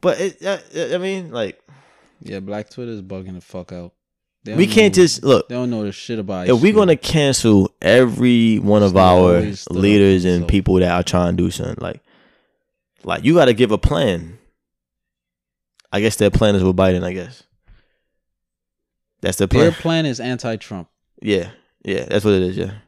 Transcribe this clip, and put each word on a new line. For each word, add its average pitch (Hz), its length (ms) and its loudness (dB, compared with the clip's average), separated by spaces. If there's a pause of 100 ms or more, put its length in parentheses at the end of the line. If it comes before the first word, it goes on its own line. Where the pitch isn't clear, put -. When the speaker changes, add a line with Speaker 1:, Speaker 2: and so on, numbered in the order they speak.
Speaker 1:
But 131 200 -2
it, 185 240 -8
uh, 196 140 -6 (180)
uh, 147 200 -6
I - 20 -4
mean, 185 320 -10
like, 117 320 -8 (600)
Speaker 2:
Yeah, 98 180 -12
Black 101 300 -12
Twitter 123 200 -14
is 107 120 -12
bugging 95 320 -14
the 90 60 -16
fuck 90 300 -18
out. 87 220 -16 (520)
They 107 100 -12
Speaker 1:
we 170 120 2
Speaker 2:
don't 208 80 -6
Speaker 1:
can't 208 220 2
Speaker 2:
know, 185 60 6
Speaker 1:
just, - 220 0
look, 135 240 2
Speaker 2:
they 123 80 -8
don't 123 120 -6
know 113 160 -6
the 101 60 -6
shit 113 300 -12
about 92 260 -8
Speaker 1:
if 123 80 2
Speaker 2:
Ice 120 80 0
Speaker 1:
we 185 60 4
Speaker 2:
Cube. 208 80 2
Speaker 1:
gonna 185 200 4
cancel 120 880 2
every 117 760 2
one 104 240 2
of 95 100 2
Speaker 2:
They 95 60 4
Speaker 1:
our 90 180 6
Speaker 2:
always 90 420 2
stood - 160 -10
up 92 60 0
Speaker 1:
leaders 98 400 4
Speaker 2:
for 92 60 0
Speaker 1:
and 90 80 2
Speaker 2:
themselves. 85 160 -4
Speaker 1:
people 92 240 0
that 90 160 2
are 87 100 0
trying 90 340 -2
to 87 60 0
do 90 80 0
something, - 300 -10
like, - 200 -12 (1000)
like, 87 220 -8
you 147 100 4
gotta 139 180 4
give 110 200 2
a 104 60 0
plan. 90 600 -2 (1500)
I 98 80 -2
guess 107 160 0
their 101 140 2
plan 104 240 2
is 95 80 2
with 92 140 2
Biden, 92 260 2
I 90 100 -8
guess. 92 300 -14 (1800)
That's 92 180 -4
their 98 100 0
Speaker 2:
Their 151 240 4
Speaker 1:
plan. - 100 -12
Speaker 2:
plan 165 240 -2
is 123 140 -6
anti-Trump. 117 680 -8 (320)
Speaker 1:
Yeah. 98 300 -2 (340)
Yeah, 90 200 -6
that's 104 200 -2
what 104 100 4
it 92 80 2
is, 92 140 -4
yeah. 95 180 -8 (140)